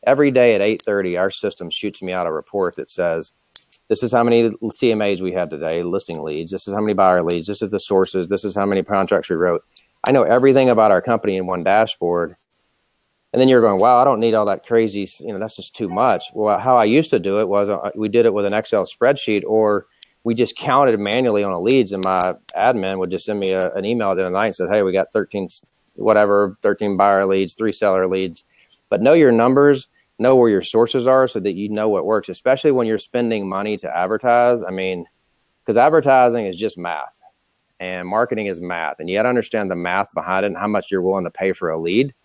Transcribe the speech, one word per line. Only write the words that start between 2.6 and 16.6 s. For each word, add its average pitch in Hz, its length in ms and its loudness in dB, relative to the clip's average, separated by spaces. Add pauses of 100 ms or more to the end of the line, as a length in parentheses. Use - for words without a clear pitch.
that - 120 -12
says, 82 440 -4 (560)
"This 104 120 -2
is 120 100 -2
how 120 120 2
many 117 280 4 (200)
C 120 200 0
M 107 100 0
As 101 200 -2
we 92 120 -4
had 87 160 -4
today, 80 320 -4
listing 87 420 -6
leads. 78 280 -8
This 95 160 -10
is 98 60 -8
how 101 60 -4
many 107 140 -2
buyer 92 280 4
leads. 85 260 -2
This 101 140 -8
is 104 80 -6
the 98 100 -4
sources. 95 480 0
This 98 180 -4
is 98 100 -6
how 101 100 -2
many 98 160 0
contracts 95 480 -2
we 90 60 0
wrote." 85 280 0 (400)
I - 80 0
know 135 120 4
everything 127 460 4
about 110 220 4
our 90 100 4
company 110 340 -2
in 92 100 -4
one 90 180 -4
dashboard. 87 760 0 (960)
And 120 60 0
then 131 80 6
you're 127 140 6
going, 104 180 2
"Wow, 120 200 4
I 127 60 4
don't 127 140 2
need 113 140 2
all 107 120 2
that 98 200 -4
crazy, 110 380 0
s-, - 160 -14
you 101 140 -12
know, 95 60 -8
that's 107 160 -10
just - 200 -16
too 104 140 -6
much." 98 440 0
Well, 104 240 0
how 123 200 2